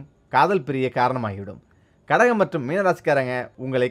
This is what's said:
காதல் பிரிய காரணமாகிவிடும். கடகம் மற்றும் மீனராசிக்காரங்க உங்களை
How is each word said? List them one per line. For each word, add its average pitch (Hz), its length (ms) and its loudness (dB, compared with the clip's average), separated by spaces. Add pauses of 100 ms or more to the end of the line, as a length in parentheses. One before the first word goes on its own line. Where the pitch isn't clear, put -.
(360)
காதல் 165 320 2
பிரிய 131 300 -2
காரணமாகிவிடும். 110 640 -4 (460)
கடகம் 220 340 2
மற்றும் 147 240 -4
மீனராசிக்காரங்க 156 640 0 (300)
உங்களை 127 280 0